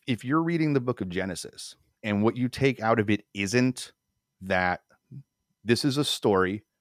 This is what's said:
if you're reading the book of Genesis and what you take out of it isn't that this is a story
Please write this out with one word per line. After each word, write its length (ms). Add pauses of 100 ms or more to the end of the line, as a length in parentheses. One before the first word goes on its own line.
if 160
you're 200
reading 300
the 60
book 220
of 80
Genesis 640 (280)
and 200
what 140
you 100
take 320
out 200
of 100
it 240
isn't 580 (500)
that 400 (800)
this 200
is 140
a 80
story 580 (180)